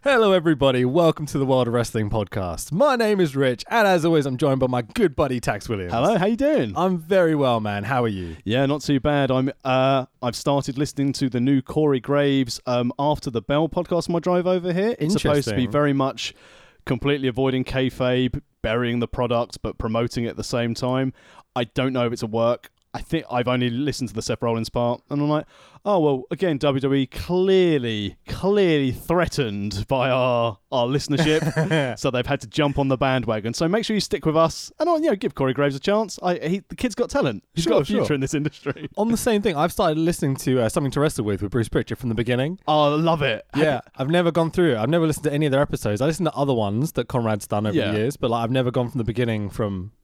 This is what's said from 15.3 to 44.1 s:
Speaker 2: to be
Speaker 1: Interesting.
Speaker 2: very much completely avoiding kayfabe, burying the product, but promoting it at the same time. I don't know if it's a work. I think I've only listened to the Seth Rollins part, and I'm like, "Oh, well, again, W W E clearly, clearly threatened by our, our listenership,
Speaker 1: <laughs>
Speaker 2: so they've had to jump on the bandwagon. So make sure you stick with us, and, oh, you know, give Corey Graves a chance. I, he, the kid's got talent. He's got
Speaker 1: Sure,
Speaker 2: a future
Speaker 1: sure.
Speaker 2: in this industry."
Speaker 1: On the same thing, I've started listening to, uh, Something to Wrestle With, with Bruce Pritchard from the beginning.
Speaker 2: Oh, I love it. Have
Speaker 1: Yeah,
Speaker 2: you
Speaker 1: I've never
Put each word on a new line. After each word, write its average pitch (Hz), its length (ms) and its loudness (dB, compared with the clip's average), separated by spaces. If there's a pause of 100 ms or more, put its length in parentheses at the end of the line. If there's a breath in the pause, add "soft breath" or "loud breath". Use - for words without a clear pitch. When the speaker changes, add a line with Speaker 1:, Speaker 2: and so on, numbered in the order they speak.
Speaker 2:
to 113 40 -4
be 123 140 0
Speaker 1:
Interesting. 104 60 -6
Speaker 2:
very 147 220 2
much 135 400 -2 (540 loud breath)
completely 139 400 0
avoiding 131 380 0
kayfabe, 127 760 0 (220)
burying 120 360 0
the 113 80 -2
product, 120 540 -2
but - 160 -8
promoting 117 480 -2
it 113 40 -4
at 76 80 -10
the 110 60 -8
same 117 300 -2
time. 131 400 -2 (420 loud breath)
I 123 100 0
don't 131 280 -2
know 120 140 0
if 117 60 -2
it's 120 100 -6
a 113 40 -6
work. 117 440 0 (220)
I - 80 -8
think 160 280 -4
I've 123 200 0
only 123 200 0
listened 127 380 -4
to 98 80 -10
the 113 60 -4
Seth - 200 -4
Rollins 113 280 -2
part, 120 400 -2
and 143 120 -2
I'm 147 60 0
like, 151 180 0 (380 loud breath)
"Oh, 202 160 2
well, 143 320 2
again, 156 260 -2
W 135 220 0
W 139 220 2
E 131 60 0
clearly, 165 1080 0 (100)
clearly 170 680 2
threatened 107 960 -2
by 135 200 0
our, 123 500 2 (120)
our 123 160 2
listenership, 151 1120 0
Speaker 1:
<laughs> - 0 -
Speaker 2:
so 143 100 -2
they've 123 160 -2
had 143 140 -2
to 120 80 -12
jump 143 320 0
on 139 80 2
the 135 80 2
bandwagon. 117 580 0
So 165 140 0
make 208 160 0
sure 220 120 -2
you 202 40 2
stick - 260 -4
with 156 120 2
us, - 420 0
and, 311 80 0
oh, 339 80 4
you 311 140 0
know, 214 80 2
give - 180 -4
Corey 131 180 0
Graves 143 220 0
a 139 60 -8
chance. 208 420 0
I, 180 120 0
he, 160 340 -2
the 175 80 -12
kid's 240 180 -2
got - 140 -2
talent. 147 340 -2 (100)
He's 165 120 -2
got 226 80 2
Speaker 1:
Sure, 165 80 4
Speaker 2:
a 139 40 0
future 156 200 0
Speaker 1:
sure. 151 100 0
Speaker 2:
in 135 60 -2
this 135 120 -4
industry." 151 600 -4
Speaker 1:
On 220 160 0
the 226 60 0
same 247 240 2
thing, 190 160 0
I've 160 160 0
started 165 240 0
listening 160 400 0
to, 127 240 0
uh, 110 80 2
Something 139 220 -2
to 139 100 -2
Wrestle 143 240 0
With, 101 160 -2
with 101 100 -6
Bruce 117 160 0
Pritchard 120 300 -4
from 127 100 -6
the 113 80 -2
beginning. 123 500 -2
Speaker 2:
Oh, 151 280 4
I - 20 0
love 160 280 2
it. 113 220 -2 (100)
Have 143 60 2
Speaker 1:
Yeah, 156 220 2
Speaker 2:
you - 140 -20
Speaker 1:
I've 135 120 -4
never 170 220 2